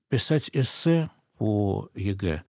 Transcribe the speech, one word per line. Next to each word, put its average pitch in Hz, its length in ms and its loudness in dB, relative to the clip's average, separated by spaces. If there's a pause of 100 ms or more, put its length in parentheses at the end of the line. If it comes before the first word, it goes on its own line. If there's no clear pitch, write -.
Писать 143 420 0
эссе 160 580 0 (280)
по 104 580 0
егэ, 95 540 -2